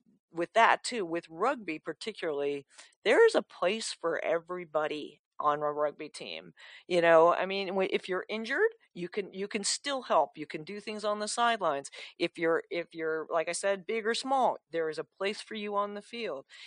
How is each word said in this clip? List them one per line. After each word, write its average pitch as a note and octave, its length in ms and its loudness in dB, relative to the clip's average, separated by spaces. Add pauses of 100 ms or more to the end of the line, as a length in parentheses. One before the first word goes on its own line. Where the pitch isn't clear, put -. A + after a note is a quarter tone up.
(320)
with E3+ 200 -4
that A3 320 6
too. A#3 200 -4
With E3 240 -4
rugby F3 520 -4
particularly, C#3+ 840 -4 (400)
there D#4+ 220 8
is A4 80 2
a - 80 4
place G#3+ 580 -4
for E3 240 -2
everybody D#3 920 -4 (220)
on D3 200 2
a D3+ 120 0
rugby D3 360 -2
team. F2 440 -12 (340)
You F3 140 2
know, E3 340 8
I - 120 0
mean, G3 220 -4
w-, F#3+ 220 0
if - 180 -2
you're F#3 200 -4
injured, B3 400 0 (260)
you F3 140 -8
can, F#3+ 240 -8
you G3 160 -6
can G3+ 160 -4
still - 380 -2
help. E3+ 340 4
You D3+ 100 -10
can D#3 160 -8
do G3 160 -12
things G#3 260 -8
on G#3 140 0
the G#3 80 -4
sidelines. G#3 640 0 (260)
If - 220 -4
you're, E3 320 2
if E3 240 -6
you're, D#3+ 340 -4
like E3 200 -2
I F3 40 -4
said, G3 320 -2
big A3 220 -4
or A3+ 80 0
small, B3+ 440 0 (120)
there D#3+ 180 -2
is D#3 100 -6
a D#3 80 -8 (120)
place G3+ 220 -4
for - 160 -12
you G#3 180 -6
on G3+ 200 -2
the G#3 80 -10
field. G3 420 -8 (220)